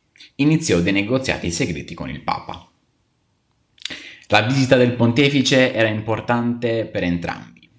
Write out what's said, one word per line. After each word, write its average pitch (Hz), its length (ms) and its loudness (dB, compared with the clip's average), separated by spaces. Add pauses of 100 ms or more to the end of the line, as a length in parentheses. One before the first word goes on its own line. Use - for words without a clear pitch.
(360)
iniziò 147 440 2
dei 95 140 2
negoziati 101 560 -2
segreti 85 460 -6
con 67 140 -10
il 71 120 -12
Papa. - 480 -8 (1600)
La 107 140 4
visita 131 340 2
del 123 180 4
pontefice 131 800 2
era 110 160 2
importante 113 960 -2
per 92 180 -6
entrambi. - 640 -6 (120)